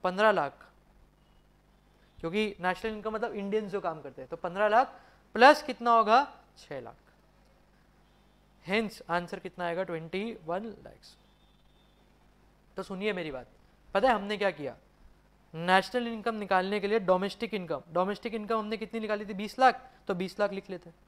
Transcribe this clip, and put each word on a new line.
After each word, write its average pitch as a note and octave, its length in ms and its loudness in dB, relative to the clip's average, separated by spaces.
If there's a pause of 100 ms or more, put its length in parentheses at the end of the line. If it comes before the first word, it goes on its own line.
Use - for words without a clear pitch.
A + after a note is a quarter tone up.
पन्द्रह F#3+ 280 4
लाख, D3+ 360 -2 (1500)
क्योंकि G3 440 -2
नेशनल F#3 300 -2
इनकम G#3+ 220 -6
मतलब A3 200 -4
इंडियंस G3+ 380 -4
जो G3 100 -4
काम D#3+ 200 -4
करते C#3 200 -14
हैं, C3 80 -14
तो E3 80 -8
पन्द्रह F#3 300 0
लाख A3+ 320 2 (360)
प्लस C4+ 280 10
कितना A#3 280 -2
होगा? A3+ 300 6 (380)
छः C#3 220 -12
लाख। A2+ 140 -16 (1700)
Hence G#3 440 -2
आंसर F3 300 -4
कितना F3+ 260 -8
आएगा? E3+ 180 -2
ट्वेंटी F3+ 600 -6
वन F3+ 200 -4 (180)
लैक्स। - 320 -20 (1600)
तो F#3+ 60 -8
सुनिए G3+ 300 -4
मेरी E3+ 180 -6
बात, B2+ 160 -10 (480)
पता G3 120 6
है B3+ 80 6
हमने G3+ 220 -4
क्या G3 140 2
किया? D3 240 -8 (760)
नेशनल F#3 540 2
इनकम A3+ 280 -4
निकालने G3 440 0
के G3 80 -4
लिए G#3+ 140 2
डोमेस्टिक F#3 520 0
इनकम, E3 280 -6 (120)
डोमेस्टिक F#3+ 400 -2
इनकम A3 260 -2
हमने G#3+ 180 -6
कितनी G#3+ 220 -8
निकाली G#3+ 260 -4
थी? G3+ 100 -10
बीस G3+ 240 -6
लाख, B3+ 300 4 (180)
तो G3 80 -2
बीस F3+ 240 -4
लाख G3+ 140 2
लिख G3 160 -10
लेते F3+ 200 -12
हैं। E3 60 -20 (120)